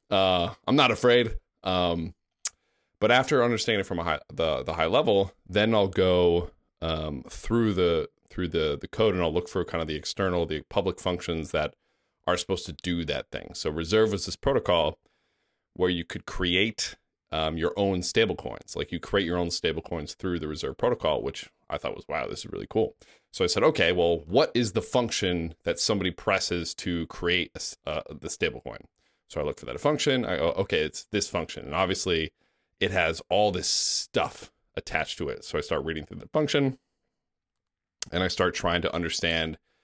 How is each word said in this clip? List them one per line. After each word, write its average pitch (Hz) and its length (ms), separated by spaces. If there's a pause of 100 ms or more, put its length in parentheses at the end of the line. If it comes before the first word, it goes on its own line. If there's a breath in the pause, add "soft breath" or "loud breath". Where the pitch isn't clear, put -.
(100)
Uh, 92 440 (120)
I'm 127 100
not 135 140
afraid. 120 480 (240)
Um, 87 520 (840)
but 107 120
after 127 320
understanding 113 420
from 90 140
a 85 60
high, 78 160 (120)
the, 73 300
the 80 120
high 82 120
level, 98 460 (160)
then 104 260
I'll 101 140
go, 90 640 (320)
um, 78 460
through 110 460
the, 85 360 (180)
through 90 200
the, 78 320
the - 80
code, 110 260
and 90 80
I'll 82 100
look 87 160
for 90 160
kind 82 160
of 78 80
the 78 80
external, 87 500
the 78 160
public 95 380
functions 85 520
that 76 220 (520)
are 87 100
supposed - 300
to 87 60
do 85 320
that - 260
thing. 50 240
So - 160
Reserve 95 420
was - 140
this 92 100
protocol 90 600 (760)
where 92 160
you 85 140
could - 220
create, 92 720 (360)
um, 78 240
your 82 200
own 98 240
stablecoins. - 760
Like, - 160
you 87 80
create 98 260
your 87 120
own 87 100
stablecoins 80 680
through 87 240
the 78 80
Reserve 69 280
protocol, 80 460
which - 260 (200)
I 76 100
thought - 160
was, - 140
"Wow, 73 180
this - 140
is - 100
really - 180
cool." - 280 (340 soft breath)
So - 140
I - 20
said, 95 160
"Okay, 107 300
well, 85 340
what 113 280
is 113 180
the 113 100
function 90 800
that 85 160
somebody 95 320
presses 90 640
to 85 320
create 87 480
a - 40
s-, - 180 (100)
uh, 78 220
the - 180
stablecoin?" - 600 (420)
So - 120
I 73 40
look 73 160
for - 60
that 62 140
function. 139 440
I 90 140
go, 78 120
"Okay, 92 300
it's 78 240
this - 240
function." - 360
And 69 100
obviously 87 580 (480)
it 95 100
has 82 380
all 101 240
this 87 160
stuff - 840 (240)
attached - 440
to 76 100
it. - 160
So - 140
I - 20
start 71 240
reading 78 200
through - 140
the - 100
function 143 500 (1300)
and 87 120
I 92 60
start 90 260
trying 87 280
to - 120
understand 82 640 (260)